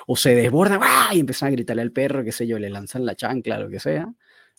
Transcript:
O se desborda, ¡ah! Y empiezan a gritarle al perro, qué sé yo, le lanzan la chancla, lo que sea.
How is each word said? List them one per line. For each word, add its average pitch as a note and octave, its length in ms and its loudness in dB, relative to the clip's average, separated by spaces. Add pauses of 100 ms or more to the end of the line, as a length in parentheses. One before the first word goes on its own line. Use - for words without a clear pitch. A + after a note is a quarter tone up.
O B2+ 100 -2
se B2 180 4
desborda, D#3 460 4
¡ah! - 320 4
Y F3 80 4
empiezan C3 280 -2
a - 20 2
gritarle A#2 300 -2
al A#2 120 -4
perro, C3+ 320 0
qué A2 80 -4
sé A#2+ 140 -4
yo, A2+ 120 -2
le G2+ 100 -6
lanzan G2+ 360 -8
la G2+ 100 -4
chancla, A2+ 440 -4
lo G2+ 100 -8
que G2 100 -10
sea. D#3+ 340 -4 (440)